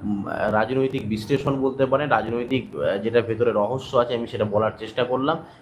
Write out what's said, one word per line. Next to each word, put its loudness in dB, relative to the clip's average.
উম, -2
রাজনৈতিক 0
বিশ্লেষণ -2
বলতে 2
পারেন, 0
রাজনৈতিক, -2
আহ, 0
যেটা 2
ভেতরে 0
রহস্য 0
আছে 2
আমি -4
সেটা 2
বলার 2
চেষ্টা -2
করলাম। 0